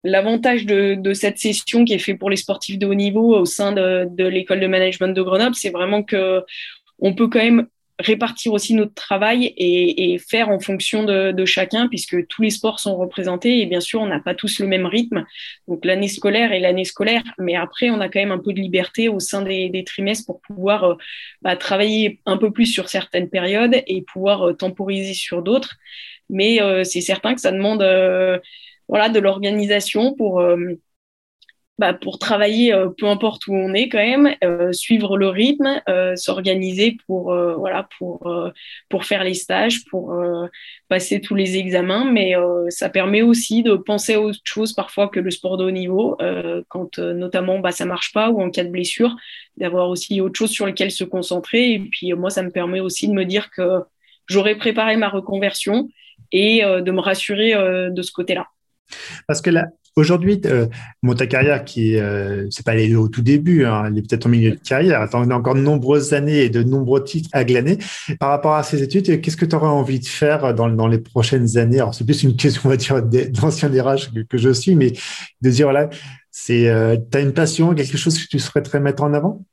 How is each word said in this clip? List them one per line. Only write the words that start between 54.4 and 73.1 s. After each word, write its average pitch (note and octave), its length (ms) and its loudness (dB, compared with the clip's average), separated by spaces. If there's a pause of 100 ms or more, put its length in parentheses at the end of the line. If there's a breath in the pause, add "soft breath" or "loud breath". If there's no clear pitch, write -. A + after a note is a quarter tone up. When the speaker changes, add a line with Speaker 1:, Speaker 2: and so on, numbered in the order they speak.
Speaker 1:
préparé A3 420 0
ma G#3 120 0
reconversion G3 800 -2 (420 soft breath)
et, G#3+ 340 4
euh, F#3 160 2
de F3+ 100 -2
me F#3 80 0
rassurer, G3+ 540 0
euh, F#3 380 0
de F3+ 100 -6
ce F3 100 -8
côté-là. F3+ 360 -4 (800 loud breath)
Speaker 2:
Parce D3+ 120 0
que F3 120 2
là, E3+ 160 4 (280)
aujourd'hui, F3+ 500 4
euh, A#2+ 200 4 (380 loud breath)
bon, A#2+ 100 4
ta A#2+ 140 0
carrière C3+ 360 2
qui, A2+ 320 0
euh, G2+ 540 -2
c'est - 160 -12
pas, A2+ 80 2
elle A2 180 4
est A2+ 40 6
au A2 120 4
tout A2+ 140 -2
début, D3 440 4
hein, G#2+ 200 2
elle G#2+ 140 0
est - 20 -2
peut-être - 240 -4
en A#2+ 40 4
milieu A#2 200 6
de G2+ 60 0
carrière. C3+ 560 2
T'en A#2+ 180 2
as B2+ 60 2
encore B2 180 2
de C3+ 60 4
nombreuses C#3+ 560 2
années D3 240 2
et B2 100 4
de A#2 140 2
nombreux C3+ 400 2
titres D#3+ 280 -6
à C#3 120 2
glaner. B2+ 340 2 (420 loud breath)
Par C#3 100 2
rapport D3+ 260 2
à D3+ 80 0
ces C#3+ 180 -2
études, D#3+ 400 2
qu'est-ce D#3+ 160 -4
que E3+ 80 2
t'aurais D#3 220 2
envie C3+ 320 2
de - 80 -10
faire C#3 480 0
dans, A#2 140 2
dans A2+ 180 2
les A#2 100 4
prochaines A#2 600 2
années ? A#2 180 4
Alors, A#2 160 0
c'est A#2+ 100 -6
plus D3 200 2
une B2 120 4
question, B2+ 300 2
on C3 40 6
va C3 80 4
dire, C3+ 260 0
d-, A#2+ 240 2